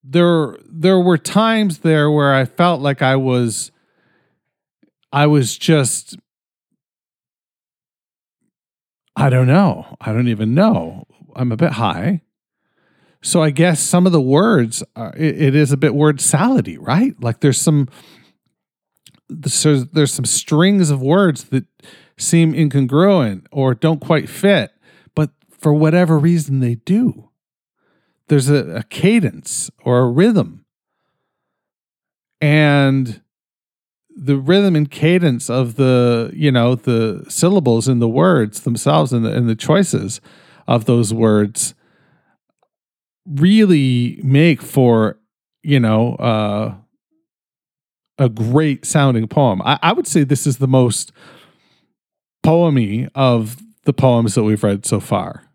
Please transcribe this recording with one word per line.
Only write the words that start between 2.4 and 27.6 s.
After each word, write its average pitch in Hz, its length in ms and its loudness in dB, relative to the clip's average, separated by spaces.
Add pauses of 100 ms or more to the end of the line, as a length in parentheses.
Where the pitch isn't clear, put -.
felt 170 360 0
like 143 220 -2
I 131 140 2
was, 123 540 -2 (1400)
I 147 160 2
was 143 300 0
just, - 600 -2 (3000)
I 139 140 2
don't 127 160 2
know. 147 560 0
I 110 120 -8
don't 120 160 0
even 110 260 -2
know. 95 500 0 (300)
I'm 127 160 -4
a 110 60 -6
bit 143 160 0
high. 110 480 -4 (1000)
So 165 220 0
I 156 80 0
guess 165 300 0
some 180 260 2
of 180 60 2
the 151 80 4
words 135 600 0 (120)
are, 110 200 -12
it, 156 240 -4
it 139 160 2
is 143 160 2
a 143 60 0
bit 131 160 0
word 147 240 0
salady, 175 640 -2
right? 208 420 -2
Like 117 200 -4
there's 139 200 0
some, 147 260 2 (1400)
there's, 147 600 -2
there's 151 260 -2
some 131 120 -8
strings 180 640 0
of 135 120 -2
words 165 440 0
that 131 200 -6 (520)
seem 165 360 0
incongruent 139 1000 0
or 131 240 -2
don't 156 260 -2
quite - 260 -2
fit, 190 440 0 (420)
but 151 160 0 (220)
for - 220 0
whatever 160 440 2
reason 143 440 0
they 120 140 -2
do. 208 500 -4 (1000)